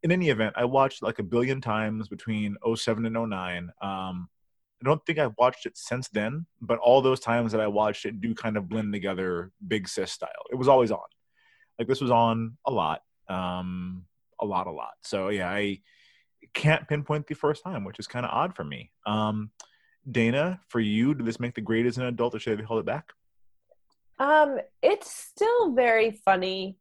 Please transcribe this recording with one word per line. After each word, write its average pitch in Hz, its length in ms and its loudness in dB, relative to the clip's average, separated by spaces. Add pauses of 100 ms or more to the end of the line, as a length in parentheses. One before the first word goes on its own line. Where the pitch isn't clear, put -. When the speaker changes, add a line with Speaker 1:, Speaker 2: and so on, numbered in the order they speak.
Speaker 1:
in 165 100 2
any 180 180 4
event, 110 280 2
I 120 80 2
watched, 135 380 2
like, 110 160 -2
a 107 40 -4
billion 127 380 0
times 110 460 -2
between 104 560 -4
oh 113 100 2
seven 113 320 -2
and 113 100 -4
oh 117 100 -2
nine. 90 440 -6 (120)
Um, 95 460 -6 (540)
I 123 40 -6
don't 151 200 2
think 156 140 -2
I 143 80 2 (100)
watched 123 280 2
it - 120 -10
since - 320 -6
then, 117 360 -2 (140)
but 113 200 0
all 127 220 8
those 131 200 2
times 117 320 0
that 110 80 2
I 107 60 2
watched 104 380 0
it 107 140 -6
do 113 160 -4
kind 110 220 -4
of 95 100 -4
blend 107 240 -2
together 92 600 -4 (140)
Big 95 220 -2
Sis 92 240 -4
style. - 180 -10 (220)
It 123 40 -6
was 127 120 2
always 127 240 8
on. 101 80 -2 (800)
Like, 117 80 -2
this 131 140 0
was 123 100 2
on 113 460 2 (100)
a - 40 0
lot, 85 300 0 (280)
um, 90 760 -4 (380)
a - 40 -2
lot, 92 220 -2
a 87 40 -8
lot. 60 220 -10 (100)
So 98 260 -2
yeah, 95 200 -2
I 101 300 -2 (760)
can't - 360 2
pinpoint 147 380 -2
the 151 80 -8
first 147 280 -2
time, 143 220 -8
which 98 140 -12
is 107 80 -10
kinda 123 200 -6
odd 165 280 -2
for - 100 -10
me. 69 260 -12 (140)
Um, 107 460 -2 (580)
Dana, 135 580 0
for 120 120 -2
you, 113 340 2
did 120 120 -4
this 113 140 -4
make 120 160 -4
the 117 60 -6
grade 113 240 0
as 120 120 0
an 127 80 -2
adult, 120 300 -2
or 107 40 -6
should 107 200 -2
they 110 40 -8
hold 113 160 -2
it - 60 -4
back? - 280 -6 (1040)
Speaker 2:
Um, 285 400 6 (220)
it's 403 300 2
still 440 640 0
very 226 380 4 (120)
funny. 190 580 0